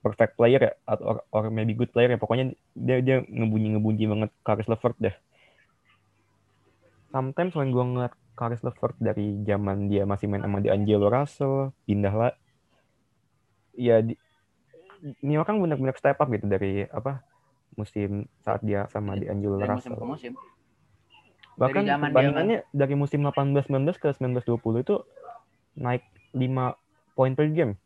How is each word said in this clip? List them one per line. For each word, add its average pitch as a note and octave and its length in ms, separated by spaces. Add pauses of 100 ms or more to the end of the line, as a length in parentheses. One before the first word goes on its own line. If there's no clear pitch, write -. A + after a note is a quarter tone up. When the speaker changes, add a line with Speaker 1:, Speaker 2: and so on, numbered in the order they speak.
Speaker 1:
perfect G#2+ 360
player B2 240
ya, A2+ 100 (140)
atau A2 200
or, A2 100 (180)
or G#2+ 160
maybe A2 240
good A#2+ 160
player A#2+ 240
ya, A2 40
pokoknya B2 360 (200)
dia, B2+ 280
dia C3 240
ngebunyi-ngebunyi A2 800
banget G#2+ 240 (160)
Caris G#2+ 240
LeVert A2+ 320
deh. G#2+ 120 (2000)
Sometimes D#3 480
when C3+ 160
gua B2 160
ngeliat B2 240 (240)
Caris A#2 240
LeVert - 400
dari G#2 400
zaman G2+ 480
dia G2 160
masih G2+ 240
main G2 160
sama G2+ 160
D'Angelo G#2 480
Russell, C3+ 720
pindah G2+ 320
lah, A#2 180 (1400)
ya A#2 240
di, A2+ 160 (1120)
ini D3 80
orang E3 240
bener-bener C#3 400
step C#3 240
up C#3+ 80
gitu G#2 160
dari, G2 400
apa, C3+ 320 (560)
musim G2+ 560 (160)
saat G#2+ 160
dia G2+ 320
sama G2+ 240
Speaker 2:
Dari, G2+ 80
Speaker 1:
D'Angelo G2+ 320
Speaker 2:
dari G#2 160
musim B2 160
Speaker 1:
Russell. A#2 80
Speaker 2:
ke A#2+ 80
musim. B2 260 (1200)
Speaker 1:
Bahkan C3+ 320
Speaker 2:
Dari C#3+ 80
zaman D3 160
dia C3+ 80
Speaker 1:
perbandingannya D#3 420 (140)
dari C#3 240
musim C#3+ 240
delapan C#3 320
belas C#3 160
sembilan C3+ 160
belas F3 160
ke D3+ 80
sembilan B2+ 240
belas B2 160
dua A#2 100
puluh A2+ 220
itu G3+ 160 (800)
naik B2 260 (300)
lima B2+ 400 (400)
poin C3 240
per D3+ 160
game D3 340